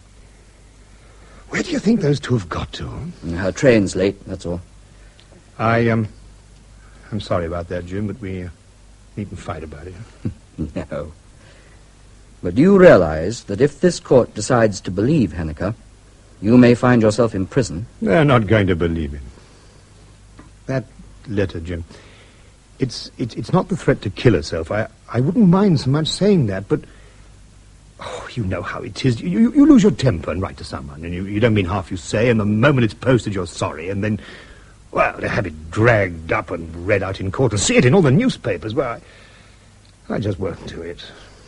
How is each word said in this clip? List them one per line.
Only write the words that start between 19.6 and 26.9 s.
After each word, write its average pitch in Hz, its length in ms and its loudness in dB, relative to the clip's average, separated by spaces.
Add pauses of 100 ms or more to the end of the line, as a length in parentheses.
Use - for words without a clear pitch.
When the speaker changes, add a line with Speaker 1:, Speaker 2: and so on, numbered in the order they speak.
Speaker 1:
That 135 180 -4 (440)
letter, 98 320 -2
Jim, 85 240 -8 (960)
it's, - 380 -6
it's, 117 200 -8
it's - 180 -8
not 185 140 0
the 180 80 -4
threat - 260 -2
to 104 80 -6
kill 113 240 4
herself. 82 360 -4
I, 104 180 -4 (220)
I 117 100 -2
wouldn't 180 280 4
mind 190 320 4
so - 100 -4
much 147 180 0
saying 180 380 2
that, 95 220 -6
but... - 120 0 (1200)